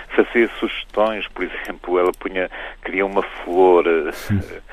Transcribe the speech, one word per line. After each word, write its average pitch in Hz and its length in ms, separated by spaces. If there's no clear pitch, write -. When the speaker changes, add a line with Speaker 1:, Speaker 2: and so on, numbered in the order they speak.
Speaker 1:
fazer 113 420
sugestões, 107 680
por 92 160
exemplo, - 540
ela 90 200
punha, 95 320
queria 95 200
uma 98 180
flor, 87 640
eh, 80 260
Speaker 2:
Sim. - 280